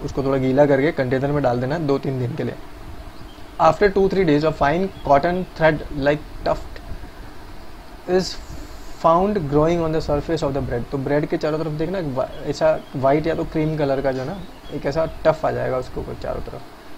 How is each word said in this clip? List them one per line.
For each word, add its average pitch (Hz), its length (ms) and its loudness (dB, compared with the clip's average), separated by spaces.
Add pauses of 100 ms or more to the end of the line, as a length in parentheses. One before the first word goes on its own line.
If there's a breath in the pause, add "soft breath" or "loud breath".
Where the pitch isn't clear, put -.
उसको 147 200 -4
थोड़ा 135 140 2
गीला 131 280 6
करके 139 260 4
container 131 360 0
में 143 160 0
डाल 123 180 2
देना 131 140 -2
है 160 120 -2
दो 139 100 2
तीन 131 220 -4
दिन 123 160 -2
के 127 80 -4
लिए। 120 120 -4 (1040)
After 180 320 6
two 196 160 4
three 190 160 2
days, 147 200 4
a 156 160 2
fine 165 260 2 (200)
cotton 170 360 4 (140)
thread 160 200 4 (220)
like 147 480 0
tuft - 240 -2 (1400)
is 185 140 4 (840)
found 180 280 6
growing 156 520 2
on 156 100 0
the 151 140 0
surface 151 340 0
of 143 80 0
the 135 180 -2
bread। 120 220 -4
तो 143 60 -2
bread 143 280 0
के 165 120 -2
चारों 156 220 -2
तरफ 160 80 -4
देखना 160 320 -2
एक 165 60 -4
वा-, 131 400 -4
ऐसा 156 340 2 (160)
white 147 320 4
या 160 80 0
तो 165 80 -2
क्रीम 156 340 0
color 139 240 0
का 135 100 0
जो 131 80 -2
है 131 80 -4
ना, 190 100 -6 (360)
एक 143 120 -6
ऐसा 160 220 0 (180)
टफ 160 200 4
आ 127 60 2
जाएगा 127 260 -2
उसके - 220 -6
ऊपर - 240 -8
चारों 127 180 -4
तरफ, - 200 -10 (360)